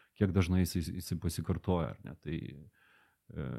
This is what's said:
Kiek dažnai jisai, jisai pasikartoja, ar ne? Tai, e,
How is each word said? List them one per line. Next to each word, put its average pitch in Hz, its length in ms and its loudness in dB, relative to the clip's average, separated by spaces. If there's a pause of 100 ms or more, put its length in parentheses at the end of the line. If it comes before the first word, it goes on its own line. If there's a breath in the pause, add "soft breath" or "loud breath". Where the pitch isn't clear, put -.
(200 loud breath)
Kiek 95 140 4
dažnai 92 300 6
jisai, 87 240 0
jisai 87 320 -4
pasikartoja, 85 760 0
ar - 80 -20
ne? - 140 -14
Tai, 78 240 -6 (880 soft breath)
e, 71 180 -6 (120)